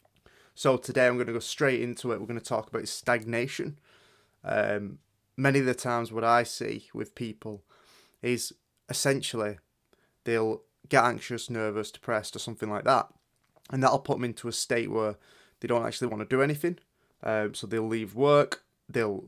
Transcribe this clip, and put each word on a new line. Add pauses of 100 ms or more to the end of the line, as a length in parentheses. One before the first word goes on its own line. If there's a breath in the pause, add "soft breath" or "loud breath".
(560 soft breath)
So
today
I'm
gonna
go
straight
into
it.
We're
gonna
talk
about
stagnation. (680 soft breath)
Um, (360)
many
of
the
times
what
I
see
with
people (560 soft breath)
is (340)
essentially (680)
they'll (260)
get
anxious,
nervous,
depressed,
or
something
like
that. (600)
And
that'll
put
them
into
a
state
where (420 soft breath)
they
don't
actually
wanna
do
anything. (420)
Um,
so
they'll
leave
work, (240)
they'll